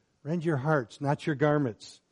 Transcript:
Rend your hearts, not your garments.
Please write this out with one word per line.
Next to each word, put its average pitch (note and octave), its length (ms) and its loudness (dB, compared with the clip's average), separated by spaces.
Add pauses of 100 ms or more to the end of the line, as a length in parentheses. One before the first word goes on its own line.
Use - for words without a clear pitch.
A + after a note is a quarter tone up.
(240)
Rend D#3 220 -4
your D#3+ 140 0
hearts, C3+ 420 0
not C#3 260 -2
your D#3 100 0
garments. D3 640 0 (120)